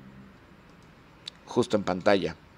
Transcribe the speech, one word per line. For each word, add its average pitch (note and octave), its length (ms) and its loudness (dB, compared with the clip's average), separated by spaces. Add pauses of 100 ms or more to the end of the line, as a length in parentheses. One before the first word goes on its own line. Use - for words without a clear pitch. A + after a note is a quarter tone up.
(1400)
justo - 320 0
en G2+ 60 2
pantalla. F#2 540 0 (220)